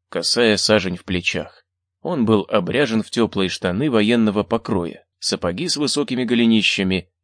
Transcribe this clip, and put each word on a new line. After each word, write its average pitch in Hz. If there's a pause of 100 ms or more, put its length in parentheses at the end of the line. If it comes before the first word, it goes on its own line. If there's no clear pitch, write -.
косая 107
сажень 90
в -
плечах. 87 (360)
Он 151
был 104
обряжен 110
в -
теплые 101
штаны 104
военного 107
покроя, 98 (140)
сапоги 107
с -
высокими 135
голенищами 110 (140)